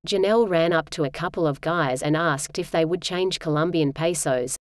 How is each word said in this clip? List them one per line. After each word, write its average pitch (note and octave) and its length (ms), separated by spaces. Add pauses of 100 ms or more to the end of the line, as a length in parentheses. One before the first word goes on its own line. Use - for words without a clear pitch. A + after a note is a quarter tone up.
Janelle G3+ 400
ran E3+ 240
up D#3 180
to D#3+ 140
a C#3 60
couple F3 360
of C#3 140
guys D#3 420
and D3+ 140
asked D#3 420
if F3 120
they E3 160
would F3 160
change F#3 360
Colombian D#3 540
pesos. C#3+ 680